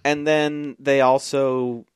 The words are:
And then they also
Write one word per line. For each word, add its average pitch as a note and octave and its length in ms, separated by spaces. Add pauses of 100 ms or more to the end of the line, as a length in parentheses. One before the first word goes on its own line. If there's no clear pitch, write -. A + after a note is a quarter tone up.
And D3 240
then D3+ 500
they C#3 220
also B2+ 840 (100)